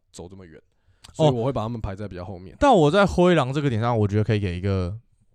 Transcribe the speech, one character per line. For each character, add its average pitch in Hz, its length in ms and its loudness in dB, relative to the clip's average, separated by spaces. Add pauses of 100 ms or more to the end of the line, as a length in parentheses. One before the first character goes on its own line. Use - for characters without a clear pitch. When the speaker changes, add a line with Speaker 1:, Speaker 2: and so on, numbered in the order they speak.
(100)
Speaker 1:
走 87 180 -18
这 95 60 -20
么 95 100 -20
远。 78 160 -20 (520)
所 156 140 2
以 151 40 4
我 117 140 -2
会 139 80 -2
把 123 100 -6
他 110 60 -6
们 117 120 -10
排 104 160 -8
在 104 100 -12
比 92 80 -16
较 87 100 -12
后 95 140 -12
面。 92 160 -20
Speaker 2:
哦。 - 60 -20
但 285 120 6
我 160 160 6
在 196 160 4
灰 180 300 2
狼 135 180 0
这 143 80 -4
个 143 80 -2
点 113 120 -2
上， 117 180 0
我 104 80 2
觉 98 100 -2
得 107 60 2
可 110 100 -2
以 107 60 0
给 95 180 -4
一 87 40 -8
个 95 360 -2 (380)